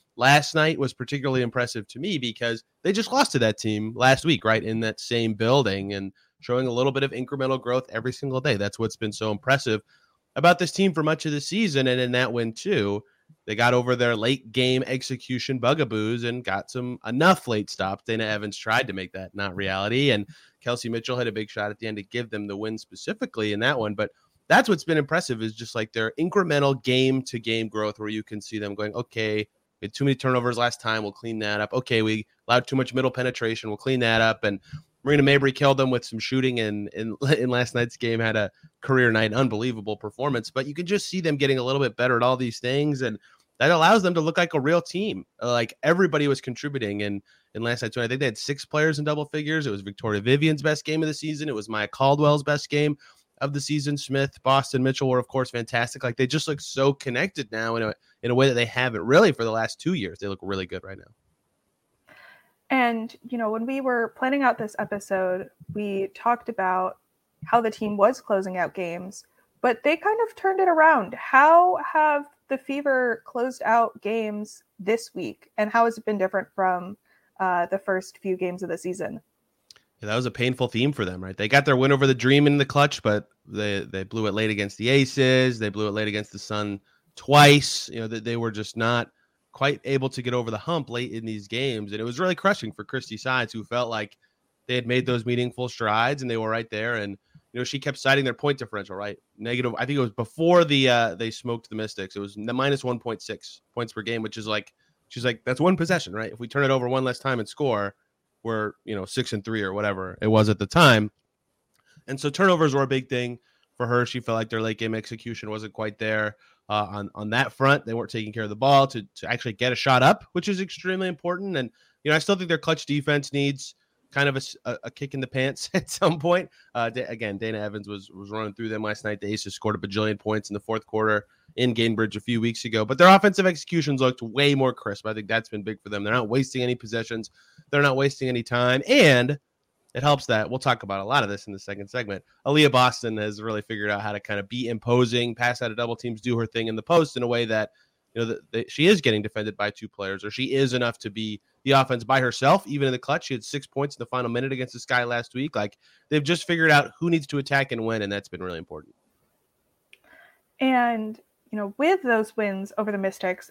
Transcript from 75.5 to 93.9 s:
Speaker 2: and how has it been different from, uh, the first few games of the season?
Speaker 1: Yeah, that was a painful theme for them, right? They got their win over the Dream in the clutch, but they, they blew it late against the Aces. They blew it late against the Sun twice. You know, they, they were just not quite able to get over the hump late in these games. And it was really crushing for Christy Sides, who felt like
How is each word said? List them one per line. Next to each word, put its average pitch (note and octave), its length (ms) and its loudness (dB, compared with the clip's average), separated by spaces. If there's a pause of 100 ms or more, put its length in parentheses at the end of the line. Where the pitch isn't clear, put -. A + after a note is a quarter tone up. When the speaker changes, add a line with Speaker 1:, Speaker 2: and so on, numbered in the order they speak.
Speaker 2:
and G#3+ 120 0
how A#3 140 4
has A#3 120 0
it A3 80 -16
been G#3 140 -2
different F#3 380 -2
from, F#3 400 -2 (420)
uh, F3+ 280 0
the G3 120 -4
first F#3+ 400 -4
few F#3 180 -2
games F#3 280 -4
of E3+ 40 -8
the E3 100 -4
season? - 420 -8 (800)
Speaker 1:
Yeah, G#2 80 -8
that G#2+ 80 0
was B2+ 100 0
a A#2 60 -4
painful B2 340 0
theme A#2+ 240 0
for B2+ 140 -4
them, F#2 180 -6
right? F#2+ 140 -10
They G#2+ 100 -2
got C3+ 200 6
their C3+ 100 6
win C3+ 160 6
over C3+ 160 4
the C3 80 4
Dream C#3 320 6
in C#3+ 100 4
the C#3 80 2
clutch, C#3+ 340 2
but G#2 280 0 (180)
they, G2+ 380 -4
they F#2+ 180 -8
blew A2 240 -4
it G2 80 -2
late A2 160 0
against G2+ 260 -4
the A2 120 -4
Aces. C3 720 2
They A2 80 -2
blew G#2 180 -2
it G2+ 60 -2
late G#2+ 160 -2
against G#2 240 -6
the G2+ 80 -14
Sun G#2 400 -6 (340)
twice. C#3+ 800 8
You A2+ 80 -8
know, A2 80 -6
they, A2+ 100 -6
they A#2 180 -4
were A#2 140 -2
just G#2 260 -8
not A#2 360 0 (400)
quite C#3 320 -2
able C3+ 260 0
to C3 100 -10
get B2 140 -4
over A#2 160 -2
the G#2+ 80 -6
hump D#3 320 -4
late A#2+ 220 -4
in A2+ 120 -8
these G#2+ 240 -8
games. A2+ 440 -4
And G#2+ 60 -6
it A2 60 -4
was B2 160 -6
really F#3 140 0
crushing G3 360 -4
for - 140 -16
Christy B2 320 -8
Sides, B2+ 380 -4
who G#2+ 100 -8
felt A#2+ 240 -4
like G#2+ 300 -8 (480)